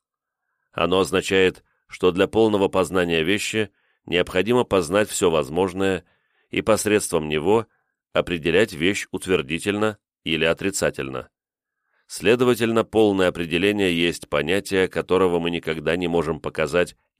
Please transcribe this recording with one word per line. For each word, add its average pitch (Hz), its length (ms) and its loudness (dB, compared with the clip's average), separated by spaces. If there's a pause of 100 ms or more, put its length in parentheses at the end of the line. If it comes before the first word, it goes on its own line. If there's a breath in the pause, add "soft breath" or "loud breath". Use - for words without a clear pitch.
(720)
Оно 87 280 0
означает, 92 640 0 (220)
что - 240 0
для 95 160 2
полного 104 420 2
познания 87 540 0
вещи 104 480 -4 (360)
необходимо 95 580 0
познать 98 440 0
все 92 220 0
возможное 87 720 -2 (460)
и - 120 -2
посредством 101 640 0
него 85 380 0 (460)
определять 85 600 0
вещь 85 400 -2
утвердительно 92 840 -2 (280)
или 80 180 0
отрицательно. 76 840 -4 (800)
Следовательно, 117 760 2
полное 101 440 4
определение 87 680 0
есть 85 320 -2
понятие, 92 600 0
которого 87 500 0
мы 85 120 -2
никогда 82 460 -4
не 90 120 -2
можем 80 320 -2
показать 80 560 -2 (240)